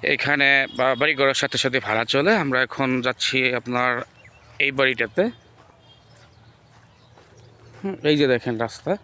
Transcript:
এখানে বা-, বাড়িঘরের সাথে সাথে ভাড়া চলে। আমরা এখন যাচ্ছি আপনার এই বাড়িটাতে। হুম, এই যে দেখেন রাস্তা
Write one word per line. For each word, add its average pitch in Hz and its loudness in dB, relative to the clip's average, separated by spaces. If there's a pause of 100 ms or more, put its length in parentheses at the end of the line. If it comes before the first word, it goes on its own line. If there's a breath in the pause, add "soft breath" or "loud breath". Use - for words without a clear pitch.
এখানে 139 2 (100)
বা-, 131 0
বাড়িঘরের 139 2
সাথে - -2
সাথে 131 0
ভাড়া 113 -2
চলে। 151 2
আমরা 135 0
এখন 127 -2
যাচ্ছি 127 0
আপনার 123 -2 (560)
এই 139 2
বাড়িটাতে। 131 0 (2500)
হুম, 196 -6
এই 151 4
যে 143 4
দেখেন 120 0
রাস্তা 117 -4